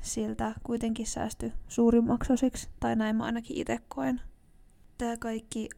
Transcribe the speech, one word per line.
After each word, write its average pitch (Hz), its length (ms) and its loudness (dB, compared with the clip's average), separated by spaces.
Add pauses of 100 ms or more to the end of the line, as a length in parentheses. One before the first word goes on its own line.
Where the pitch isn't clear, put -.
siltä 220 640 -4
kuitenkin 226 440 -2
säästyi 226 460 -4 (160)
suurimmaksi 233 640 6
osiksi, 247 360 2 (120)
tai 233 160 0
näin 220 200 2
mä 233 80 -2
ainakin 233 320 -4
ite 233 220 -2 (100)
koen. 262 320 -2 (800)
Tää 233 180 -2
kaikki 226 600 -6